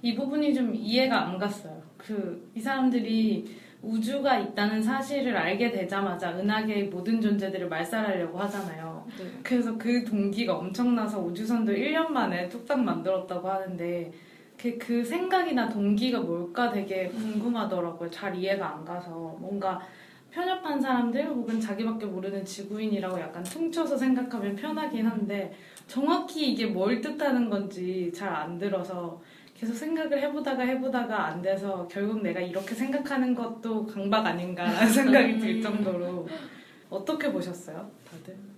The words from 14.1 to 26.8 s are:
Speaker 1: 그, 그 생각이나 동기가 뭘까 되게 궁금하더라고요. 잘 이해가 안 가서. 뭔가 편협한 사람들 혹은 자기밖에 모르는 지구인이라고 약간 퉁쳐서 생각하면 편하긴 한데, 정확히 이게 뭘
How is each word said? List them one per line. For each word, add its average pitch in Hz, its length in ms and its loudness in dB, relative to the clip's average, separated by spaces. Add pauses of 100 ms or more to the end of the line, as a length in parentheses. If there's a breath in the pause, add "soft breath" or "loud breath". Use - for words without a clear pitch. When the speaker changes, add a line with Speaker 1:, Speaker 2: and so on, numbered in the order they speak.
Speaker 1:
그, 233 180 -4
그 240 280 0
생각이나 339 640 2
동기가 214 520 2
뭘까 175 520 0
되게 190 360 -2
궁금하더라고요. 208 1000 -2
잘 190 260 -6
이해가 190 380 0
안 160 100 -12
가서. 165 540 -8
뭔가 190 420 -2 (520 loud breath)
편협한 349 480 -2
사람들 254 480 2
혹은 226 320 -2
자기밖에 214 440 -2
모르는 190 400 -4
지구인이라고 202 760 -2
약간 170 240 -8
퉁쳐서 330 520 0
생각하면 240 600 0
편하긴 294 500 -2
한데, 196 480 -2 (320 loud breath)
정확히 302 680 2
이게 220 140 0
뭘 202 340 2